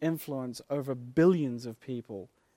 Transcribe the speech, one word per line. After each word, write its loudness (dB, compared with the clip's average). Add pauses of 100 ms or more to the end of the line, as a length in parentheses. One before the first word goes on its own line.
influence -4
over -2
billions 4
of -10
people -10 (280)